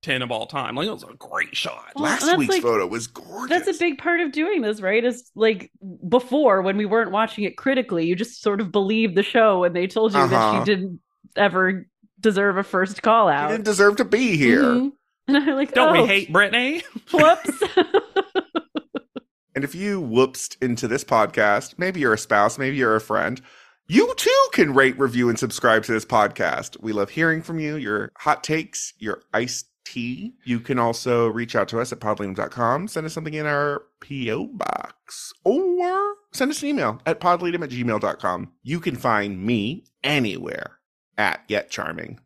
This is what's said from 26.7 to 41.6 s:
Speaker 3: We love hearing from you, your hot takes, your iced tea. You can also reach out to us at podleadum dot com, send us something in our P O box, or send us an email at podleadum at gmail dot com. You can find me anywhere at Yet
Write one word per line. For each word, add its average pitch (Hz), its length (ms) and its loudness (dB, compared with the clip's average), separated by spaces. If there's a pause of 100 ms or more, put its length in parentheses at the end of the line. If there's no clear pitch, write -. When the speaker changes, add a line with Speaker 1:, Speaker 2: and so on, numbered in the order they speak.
Speaker 3:
We 110 120 -6
love 101 180 -2
hearing 160 320 -2
from 165 180 -8
you, 151 160 -6
your 104 400 -6
hot - 260 -2
takes, - 560 -6
your 107 220 -6 (140)
iced 123 320 -4 (180)
tea. 127 480 -10 (140)
You 120 120 -2
can 123 200 -4
also 117 500 0
reach 113 260 -6
out 104 140 0
to 117 120 -4
us 123 120 -6
at - 80 -12
podleadum 104 340 -4
dot - 160 -6
com, 127 380 -2
send 156 160 -8
us 160 80 -10
something 160 220 -10
in 151 100 -6
our 147 380 -2 (180)
P 131 320 -6
O 135 140 -4
box, - 880 -10 (100)
or 359 720 0 (180)
send 269 180 -2
us 294 120 -8
an 285 80 -4
email 135 340 -2
at 160 160 -2
podleadum 175 420 0
at 147 80 -8
gmail 120 300 -2
dot 101 200 -2
com. 90 320 -4 (100)
You 160 180 -6
can 151 160 -4
find 101 480 0
me 120 400 -2 (180)
anywhere 123 760 -4 (400)
at 101 280 0
Yet 104 220 -2